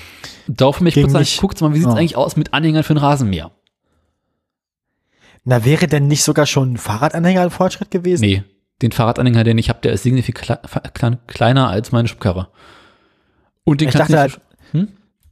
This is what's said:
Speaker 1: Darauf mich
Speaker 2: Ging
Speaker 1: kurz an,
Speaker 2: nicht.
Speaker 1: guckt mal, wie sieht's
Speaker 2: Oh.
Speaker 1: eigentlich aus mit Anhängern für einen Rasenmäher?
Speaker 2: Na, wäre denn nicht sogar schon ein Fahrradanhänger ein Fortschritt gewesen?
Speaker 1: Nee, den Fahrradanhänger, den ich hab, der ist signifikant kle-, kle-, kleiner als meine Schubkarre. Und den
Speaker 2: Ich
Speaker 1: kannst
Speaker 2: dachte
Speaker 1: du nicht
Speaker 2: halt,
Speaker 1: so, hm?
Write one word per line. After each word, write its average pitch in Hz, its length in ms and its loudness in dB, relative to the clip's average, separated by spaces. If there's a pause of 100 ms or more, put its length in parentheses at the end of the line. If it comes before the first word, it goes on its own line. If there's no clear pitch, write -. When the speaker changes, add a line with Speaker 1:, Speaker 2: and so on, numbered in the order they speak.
(460)
Speaker 1:
Darauf 135 360 0
mich 170 120 2
Speaker 2:
Ging 143 100 4
Speaker 1:
kurz 139 100 2
an, 139 60 4
Speaker 2:
nicht. - 200 -2
Speaker 1:
guckt - 220 -2
mal, 151 100 2
wie 147 60 0
sieht's 175 120 2
Speaker 2:
Oh. 113 60 2
Speaker 1:
eigentlich 160 200 0
aus - 200 -2
mit 151 160 -4
Anhängern 156 300 0
für - 80 -2
einen 151 80 2
Rasenmäher? 120 520 0 (1900)
Speaker 2:
Na, 123 200 0
wäre 143 220 2
denn 143 200 0
nicht 147 160 2
sogar 151 220 2
schon 131 300 0
ein - 20 -6
Fahrradanhänger 165 640 0
ein 180 100 0
Fortschritt - 400 -4
gewesen? 180 320 -2
Speaker 1:
Nee, 98 220 0 (380)
den 117 100 0
Fahrradanhänger, 117 500 2
den 113 140 2
ich 113 140 0
hab, - 100 -4
der 120 140 0
ist - 80 -4
signifikant 123 640 -2
kle-, - 260 -10
kle-, 123 260 -2 (100)
kleiner 127 420 0
als 104 220 -4
meine 117 160 0
Schubkarre. 92 400 -4 (1160)
Und 147 160 2
den 156 80 2
Speaker 2:
Ich 127 60 -2
Speaker 1:
kannst 151 180 2
Speaker 2:
dachte 156 80 4
Speaker 1:
du 139 40 4
nicht 135 100 -4
Speaker 2:
halt, - 80 -20 (300)
Speaker 1:
so, 147 80 0
hm? 208 80 -2 (440)